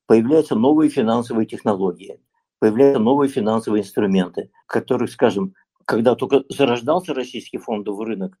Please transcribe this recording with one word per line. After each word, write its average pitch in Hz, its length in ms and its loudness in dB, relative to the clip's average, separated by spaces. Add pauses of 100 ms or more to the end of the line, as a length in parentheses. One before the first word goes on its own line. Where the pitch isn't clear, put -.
появляются 131 480 4
новые 147 340 4
финансовые 113 560 -2
технологии, 95 760 -4 (400)
появляются 120 400 4
новые 135 300 2
финансовые 110 520 -2
инструменты, 95 680 -2 (160)
которых, 117 440 -2
скажем, 98 420 -2 (320)
когда 117 300 2
только 131 340 0
зарождался 139 640 -2
российский 127 440 -10
фондовый 104 500 -8
рынок, 98 340 -8